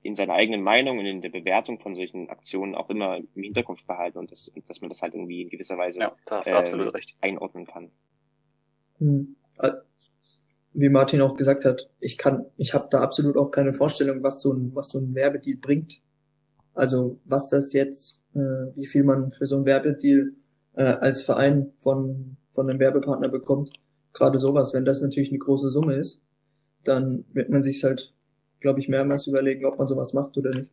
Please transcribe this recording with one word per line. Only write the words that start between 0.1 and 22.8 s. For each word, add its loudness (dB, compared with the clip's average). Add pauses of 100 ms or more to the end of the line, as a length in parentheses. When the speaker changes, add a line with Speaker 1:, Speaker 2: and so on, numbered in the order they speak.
Speaker 1:
seiner -2
eigenen 2
Meinung 2
und -6
in -6
der -12
Bewertung -4
von -12
solchen -10
Aktionen -8
auch -8
immer -4
im -14
Hinterkopf -8
behalten -6
und -14
das, -18
und -20
dass -18
man -14
das -14
halt -8
irgendwie -10
in -12
gewisser -12
Weise, -4
Speaker 2:
Ja, -6 (100)
da -6
hast -6
du -2
Speaker 1:
ähm, 2
Speaker 2:
absolut -2
recht. -14
Speaker 1:
einordnen -8
kann. -18 (1080)
Speaker 3:
Hm. 0 (240)
Äh, 0 (1000)
wie 4
Martin 6
auch 4
gesagt 2
hat, 2 (100)
ich -6
kann, 0 (120)
ich -4
hab -2
da 4
absolut 2
auch 2
keine 2
Vorstellung, 0
was 0
so 2
ein, -4
was -6
so -4
ein -4
Werbedeal -2
bringt. -2 (720)
Also 0
was 0
das 0
jetzt, -2 (100)
äh, -2 (360)
wie -10
viel 4
man 4
für -4
so 0
ein 0
Werbedeal, 4 (400)
äh, 0
als 2
Verein 2
von, -2 (120)
von -2
einem -2
Werbepartner 2